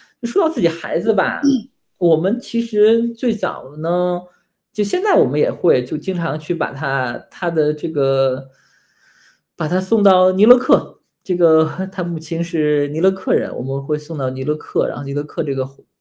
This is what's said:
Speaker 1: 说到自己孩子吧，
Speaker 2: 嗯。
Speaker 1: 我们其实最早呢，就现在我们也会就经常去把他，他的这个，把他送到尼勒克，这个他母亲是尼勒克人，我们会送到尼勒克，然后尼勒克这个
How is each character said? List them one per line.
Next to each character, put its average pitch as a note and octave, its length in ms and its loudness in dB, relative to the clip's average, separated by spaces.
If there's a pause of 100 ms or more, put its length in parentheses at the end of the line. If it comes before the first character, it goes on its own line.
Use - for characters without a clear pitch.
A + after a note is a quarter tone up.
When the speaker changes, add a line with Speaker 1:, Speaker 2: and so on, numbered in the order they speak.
(260)
Speaker 1:
说 A#3 180 0
到 D#4+ 100 0
自 B3+ 80 -4
己 E3 60 2
孩 D#3+ 320 -2
子 G#3 140 0
吧， B2 300 0
Speaker 2:
嗯。 - 260 0 (280)
Speaker 1:
我 E3 200 2
们 G3 220 -2
其 A#3 220 -4
实 A3+ 480 2
最 A#3 240 -4
早 C3+ 440 -6
呢， F3 440 -2 (520)
就 G#3 100 -2
现 F4+ 180 -2
在 G4+ 120 0
我 F#3+ 100 6
们 C3+ 160 0
也 - 100 2
会 C#3+ 340 2
就 D#3 140 -6
经 F#3 160 -6
常 E3 240 -4
去 - 160 -6
把 D#3 200 -4
他， C3+ 440 -4 (140)
他 - 180 -4
的 D#3 240 0
这 D#3 160 -6
个， C3+ 600 0 (1080)
把 D#3+ 100 -4
他 F3 140 0
送 G3+ 240 0
到 F#3 300 6
尼 F#3+ 120 4
勒 B3 120 8
克， - 420 0 (240)
这 F3 140 -2
个 E3 560 2
他 F3+ 100 -4
母 E3+ 160 -4
亲 E3 240 -4
是 D3+ 460 0
尼 D3+ 100 -6
勒 F#3 120 6
克 G3 220 -2
人， A2 220 0
我 - 80 -6
们 C3+ 180 -4
会 D3 160 -2
送 D3+ 200 -8
到 C3 120 -2
尼 C3 140 -6
勒 D3+ 120 -2
克， D3+ 320 -2
然 A2 100 -6
后 C#3+ 60 -8
尼 C#3 100 -6
勒 C#3+ 100 -4
克 D3+ 180 -8
这 C#3+ 140 -2
个 C3 100 -2 (360)